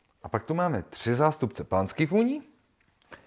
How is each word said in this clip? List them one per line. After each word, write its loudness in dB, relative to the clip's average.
A -14
pak -2
tu -2
máme 0
tři -4
zástupce 0
pánských 0
vůní. 2